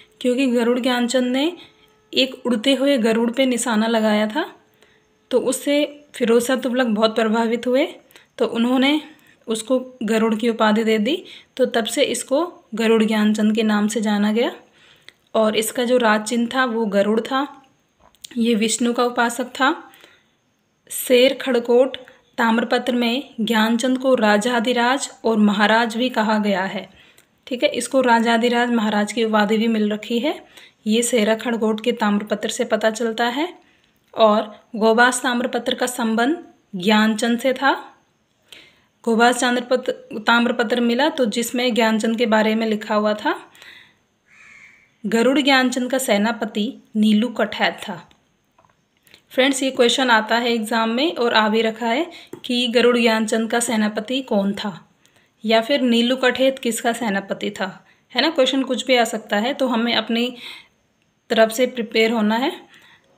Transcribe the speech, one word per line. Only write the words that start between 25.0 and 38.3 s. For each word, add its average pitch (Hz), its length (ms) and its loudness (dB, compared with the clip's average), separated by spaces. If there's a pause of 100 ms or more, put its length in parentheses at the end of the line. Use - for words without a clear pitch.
और 226 140 0
महाराज 214 600 2
भी 254 120 0
कहा 220 280 0
गया 202 260 0
है। 185 260 -8 (580)
ठीक 247 160 -6
है, 294 60 4
इसको 262 320 0
राजाधिराज 233 680 2
महाराज 214 440 0
की 233 100 -2
उपाधि 214 340 2
भी 226 100 0
मिल 214 260 0
रखी 233 260 -4
है। 311 260 -4 (420)
ये 220 160 2
शेरा 220 320 2
खड़कोट 220 480 -2
के 240 80 0
ताम्रपत्र 208 580 -2
से 233 160 -4
पता 220 260 0
चलता 226 340 -4
है। 294 340 -4 (580)
और 220 480 2 (100)
गोबास 226 480 4
ताम्रपत्र 240 520 -2
का 254 100 -4
संबंध 247 600 -2 (300)
ज्ञानचंद 220 640 0
से 262 140 0
था। 277 420 -2 (1080)